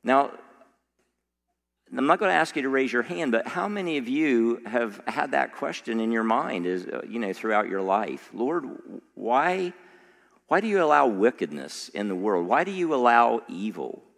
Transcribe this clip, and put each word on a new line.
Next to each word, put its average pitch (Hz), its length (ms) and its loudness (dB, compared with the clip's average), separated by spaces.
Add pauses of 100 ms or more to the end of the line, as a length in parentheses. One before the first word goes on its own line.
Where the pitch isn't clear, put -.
Now, 135 280 4 (1600)
I'm 131 100 0
not 175 120 6
gonna 190 140 2
ask 160 220 2
you 147 80 -2
to 131 60 -2
raise 131 240 0
your 120 100 2
hand, 160 300 -2
but 113 160 0
how 180 180 -4
many 185 300 -4
of 120 120 -4
you 120 580 2
have 113 420 -4
had 143 220 -4
that 139 240 -2
question 131 460 -6
in 113 120 -2
your 113 100 0
mind, 113 440 -2
is, 90 200 -4
uh, - 220 -8
you 113 100 -8
know, 98 140 -4
throughout 107 360 0
your 95 120 -4
life? 95 540 -2
"Lord, 135 340 -4 (460)
why, 170 580 0 (760)
why 170 120 4
do 226 60 -4
you 196 160 4
allow 147 240 6
wickedness 92 840 0
in 104 200 -4
the 95 60 -2
world? 92 320 0
Why 135 180 2
do 196 60 -6
you 175 220 -2
allow 120 560 4
evil? 87 560 -8 (140)